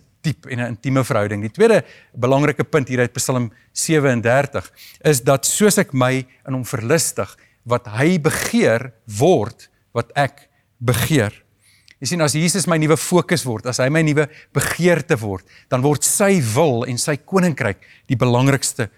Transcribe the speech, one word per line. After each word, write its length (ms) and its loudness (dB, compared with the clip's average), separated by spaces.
diep 240 -6
en 120 -8
'n 160 -6
intieme 280 0
verhouding. 380 -2
Die 100 -8
tweede 320 4
belangrike 500 0
punt 240 -2
hier 120 -2
uit 140 0
Psalm 380 -4
sewendertig 1000 0
is 180 2
dat 240 2
soos 320 2
ek 160 0
my 320 0
in 60 -6
hom 120 -6
verlustig, 720 -2
wat 240 -2
hy 300 0
begeer, 720 0
word 640 0
wat 220 -4
ek 300 -2
begeer. 540 0
Jy 140 -8
sien, 100 -2
as 140 0
Jesus 320 0
my 100 2
nuwe 160 2
fokus 480 0
word, 240 -8
as 160 -2
hy 80 2
my 140 2
nuwe 240 0
begeerte 640 0
word, 240 -6
dan 160 0
word 240 0
sy 300 2
wil 340 2
en 140 -6
sy 160 -4
koninkryk 640 -2
die 120 0
belangrikste 680 0